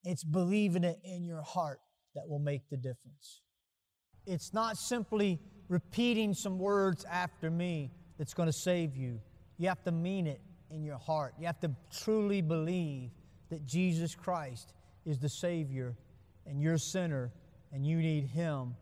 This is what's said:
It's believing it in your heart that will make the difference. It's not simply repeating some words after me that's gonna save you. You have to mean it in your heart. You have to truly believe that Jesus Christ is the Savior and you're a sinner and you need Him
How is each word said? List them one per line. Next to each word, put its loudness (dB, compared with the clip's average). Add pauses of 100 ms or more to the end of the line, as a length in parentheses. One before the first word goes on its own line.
It's -2
believing 4
it 0
in -8
your -6
heart -2 (340)
that -8
will -2
make -2
the -6
difference. -10 (840)
It's -6
not 0
simply 0 (280)
repeating 2
some -2
words 4
after -2
me 0 (260)
that's -6
gonna 4
save 2
you. -4 (360)
You 0
have 0
to 0
mean 0
it -4 (300)
in -8
your -6
heart. -2
You -8
have -4
to 0 (160)
truly 2
believe 0 (380)
that -8
Jesus 2
Christ -6 (320)
is 0
the 0
Savior -2 (480)
and -4
you're 4
a 6
sinner -2 (380)
and -2
you 4
need 4
Him -2